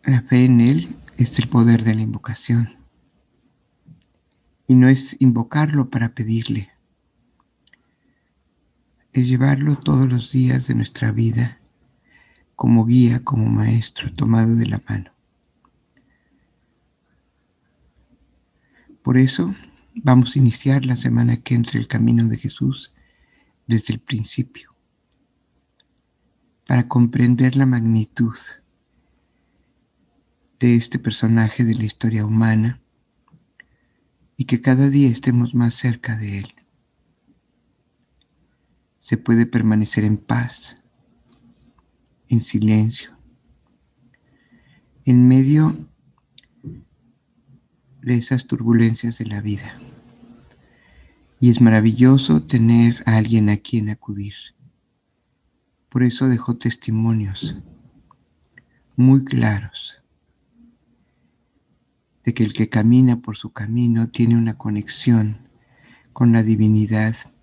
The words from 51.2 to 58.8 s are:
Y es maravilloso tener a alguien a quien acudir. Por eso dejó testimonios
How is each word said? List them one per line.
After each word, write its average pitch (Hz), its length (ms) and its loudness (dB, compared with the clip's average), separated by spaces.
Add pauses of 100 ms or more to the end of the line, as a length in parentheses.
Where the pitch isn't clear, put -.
Y 123 140 4
es 117 80 2
maravilloso 117 840 4
tener 117 640 0
a 113 120 2
alguien 110 320 0
a 104 80 0
quien 104 320 -6
acudir. 101 440 -12 (1600)
Por 123 120 -2
eso 127 280 0
dejó 117 260 -2
testimonios 110 1000 -4 (1400)